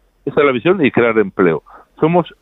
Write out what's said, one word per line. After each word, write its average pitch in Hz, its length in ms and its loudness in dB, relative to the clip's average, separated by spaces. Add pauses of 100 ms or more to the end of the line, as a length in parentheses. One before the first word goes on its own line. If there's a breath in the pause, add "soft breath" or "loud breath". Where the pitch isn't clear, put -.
(240)
Esa 147 160 -4
es 143 60 2
la 135 60 2
visión 160 320 -2
y 113 80 2
crear 113 260 0
empleo. 90 460 0 (340 loud breath)
Somos 170 440 0